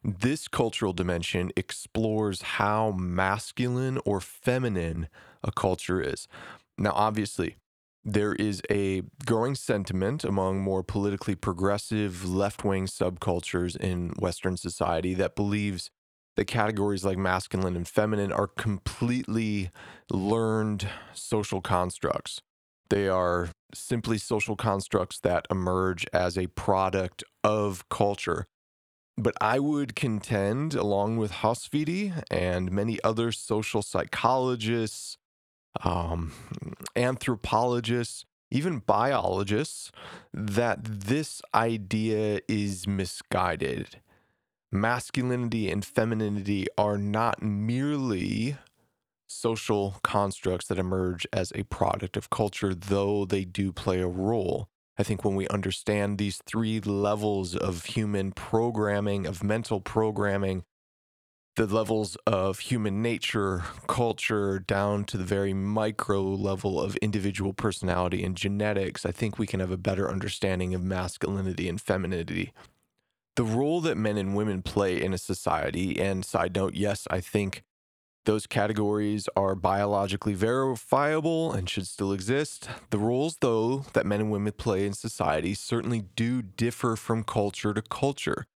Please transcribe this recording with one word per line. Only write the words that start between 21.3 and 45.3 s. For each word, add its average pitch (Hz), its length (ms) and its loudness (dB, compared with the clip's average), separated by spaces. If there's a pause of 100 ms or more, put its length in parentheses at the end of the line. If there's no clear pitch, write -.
constructs. - 800 0 (480)
They 101 180 4
are 90 420 2 (220)
simply 113 460 -2
social 107 380 -2
constructs 98 640 -2
that 87 320 2
emerge 92 600 0
as 90 280 0
a 90 80 0
product 95 760 0 (200)
of 104 440 0
culture. 98 600 0 (680)
But 110 240 2
I 113 200 4
would 143 360 0
contend, 113 800 0
along 104 440 2
with 107 140 -2
Hofstede 156 1000 -2
and 90 400 0
many 107 320 0
other 113 280 2
social 107 520 -2
psychologists, 117 1300 0 (680)
um, 85 480 0 (640)
anthropologists, 120 1300 0 (240)
even 147 300 0
biologists, 104 1120 2 (420)
that 107 500 0
this 110 600 -2 (100)
idea 107 920 2
is 101 400 0
misguided. 90 1120 -2 (680)
Masculinity 117 1000 0